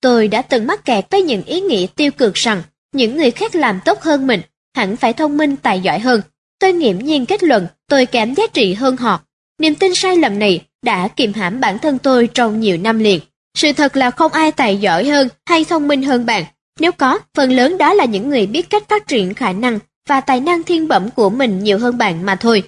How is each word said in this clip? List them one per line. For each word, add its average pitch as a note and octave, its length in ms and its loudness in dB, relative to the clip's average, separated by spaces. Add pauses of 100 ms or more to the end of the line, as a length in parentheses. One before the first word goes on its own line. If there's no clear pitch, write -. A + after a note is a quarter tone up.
Tôi A#3 260 2
đã G#3+ 140 -2
từng A#3+ 260 -2
mắc G4+ 180 -4
kẹt G#3 240 0
với G4 120 2
những D#4+ 220 -2
ý E4 180 -6
nghĩ A3+ 340 -2
tiêu C#4+ 160 0
cực A3 220 0
rằng G#3+ 300 -2 (300)
những B3+ 240 -2
người C#4+ 140 2
khác G#4 240 -6
làm A#3 300 0
tốt G4+ 160 0
hơn C#4+ 260 0
mình, G#3+ 140 0 (340)
hẳn G#3 200 -2
phải A#3 180 0
thông D4 240 -2
minh D4 180 0
tài G#3+ 240 -2
giỏi F3+ 200 -2
hơn. A#3 220 0 (380)
Tôi F#4+ 140 2
nghiễm C4 240 0
nhiên C#4 280 -2
kết F#4+ 180 -2
luận A3+ 240 2 (200)
tôi C4+ 180 2
kém A#3+ 300 -2
giá G4+ 80 0 (100)
trị G3+ 200 0
hơn B3+ 240 -2
họ. A3+ 220 -2 (400)
Niềm D#4 160 0
tin F#4 200 0
sai F#4 220 0
lầm G#3+ 220 0
này G3+ 260 0 (160)
đã F3+ 260 -2
kìm G#3 260 -2
hãm G#3 260 -6
bản A3+ 200 -2
thân D4 200 -2
tôi B3 340 2
trong A3 260 0
nhiều G3 180 0
năm A3 220 0
liền. G#3 200 2 (380)
Sự D4 160 0
thật C#4 240 0
là B3 140 2
không D#4+ 200 0
ai D#4 200 2
tài A3 260 0
giỏi F#3+ 280 0
hơn C#4+ 240 2 (160)
hay D#4+ 200 2
thông D#4 220 -2
minh C#4+ 160 0
hơn B3 220 0
bạn. G#3+ 200 -2 (340)
Nếu E4+ 120 2
có, D4 280 0 (140)
phần C4+ 180 2
lớn B3+ 260 2
đó F#4+ 160 4
là G4 120 4
những A3 240 -2
người A#3 180 0
biết D4 220 -4
cách G#4 200 -2
phát G#4+ 180 -2
triển G3+ 260 -2
khả G#3 180 -4
năng A3 280 -2 (280)
và C4+ 140 0
tài B3+ 180 0
năng E4 240 0
thiên D#4+ 240 -2
bẩm G#3+ 240 0
của G#3 180 2
mình G#3+ 340 -2
nhiều G#3 160 2
hơn A#3+ 180 -2
bạn F#3 280 -2
mà G3 100 0
thôi. A3 320 2